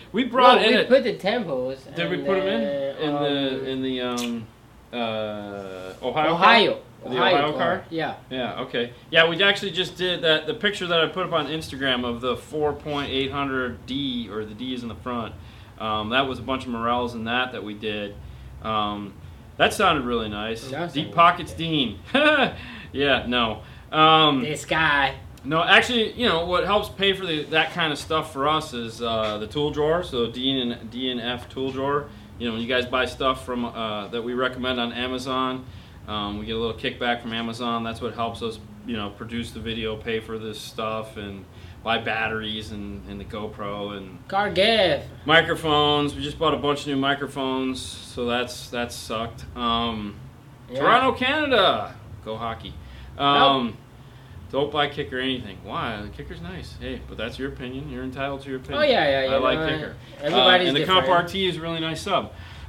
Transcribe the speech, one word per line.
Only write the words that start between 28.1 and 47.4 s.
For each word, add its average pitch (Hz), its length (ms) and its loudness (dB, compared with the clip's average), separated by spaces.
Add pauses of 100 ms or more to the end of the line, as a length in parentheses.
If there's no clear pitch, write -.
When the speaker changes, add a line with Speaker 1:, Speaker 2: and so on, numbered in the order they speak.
Speaker 1:
for 139 160 0
us 151 260 0
is, 117 260 -8
uh, 110 380 0
the 107 80 -6
tool 147 240 -2
drawer. 151 320 2
So 123 240 -2
D 127 340 -2
and, 117 300 -6
D 127 200 -4
and 123 100 -4
F 120 280 -6
tool 135 220 -4
drawer. 139 380 -2 (320)
You 120 80 -2
know, 113 60 -2
when 113 80 -4
you 117 40 -6
guys 127 200 2
buy 127 180 0
stuff 131 420 -2
from, 123 200 -4
uh, 110 420 -6
that 117 160 -6
we 123 100 -4
recommend 127 460 -2
on 117 120 -4
Amazon, 127 720 -4 (420)
um, 104 320 -4
we 107 60 -10
get 113 100 -6
a - 20 -4
little 113 180 -2
kickback 120 460 -2
from 113 100 -8
Amazon. 117 520 -4
That's 113 160 -6
what 117 140 -6
helps 117 280 -4
us, 110 160 -6 (280)
you 117 100 -4
know, 104 140 -4
produce 113 420 -8
the 113 80 -12
video, 110 360 -4
pay 113 220 -4
for 110 200 -8
this 107 200 -8
stuff, 110 600 -6
and 98 260 -10 (380)
buy 113 160 2
batteries 110 760 -4
and, 101 360 -10
and 101 100 -10
the 98 60 -12
GoPro 104 720 -8
and 92 320 -14
Speaker 2:
Car 196 220 0
gift. 185 560 4 (180)
Speaker 1:
microphones. 147 880 4
We 139 80 -6
just 143 160 -6
bought 156 160 4
a 123 40 0
bunch 143 240 0
of 147 60 -8
new 139 80 0
microphones, 135 840 -2